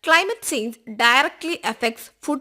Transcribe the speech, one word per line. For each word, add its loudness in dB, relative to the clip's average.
Climate 2
change -4
directly 2
affects -6
food -4